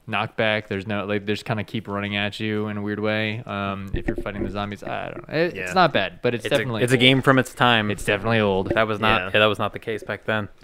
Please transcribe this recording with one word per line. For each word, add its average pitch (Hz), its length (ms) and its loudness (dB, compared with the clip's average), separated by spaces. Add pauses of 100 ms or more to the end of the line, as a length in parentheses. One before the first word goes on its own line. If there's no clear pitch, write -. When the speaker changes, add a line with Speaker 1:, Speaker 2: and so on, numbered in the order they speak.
Speaker 1:
knockback. 107 600 -2
There's 98 180 -4
no, 101 200 -2
like, 101 200 -2
they 107 80 -2
just - 120 -6
kinda 107 180 -4
keep 110 240 -8
running 101 300 -4
at 104 240 -4
you 107 260 -2
in 104 80 -6
a 104 60 -6
weird 104 180 -6
way. 107 460 -2
Um, 98 480 -6
if 98 120 -4
you're - 120 -4
fighting 101 260 -6
the 95 80 -6
zombies, 101 320 -6
I 98 280 -8
don't - 180 -14
know. - 40 -10
It, 165 220 -2
Speaker 2:
Yeah. 95 80 -8
Speaker 1:
it's 180 100 -6
not 175 200 4
bad, 92 280 -2
but 120 140 2
it's 107 100 -6
Speaker 3:
It's 113 80 0
a, 139 40 4
Speaker 1:
definitely 113 260 0
Speaker 3:
it's 123 80 2
a 131 60 6
Speaker 1:
old. - 40 6
Speaker 3:
game 131 200 8
from 131 180 6
its - 140 0
time. 113 360 4
Speaker 1:
It's 101 140 -4
definitely 110 380 2
old. 98 300 2
Speaker 3:
That 113 140 4
was 107 140 -2
not, 110 220 4
Speaker 2:
Yeah. 95 120 -6
Speaker 3:
yeah, 107 60 6
that 107 80 8
was 104 120 2
not 104 120 -2
the - 80 -10
case 110 240 -8
back 104 220 -8
then. 107 240 -2 (140)